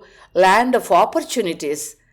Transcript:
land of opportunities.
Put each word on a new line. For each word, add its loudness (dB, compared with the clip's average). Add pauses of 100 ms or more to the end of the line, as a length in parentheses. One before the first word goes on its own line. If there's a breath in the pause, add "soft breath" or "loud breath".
(380 soft breath)
land 4
of -4
opportunities. -2 (340)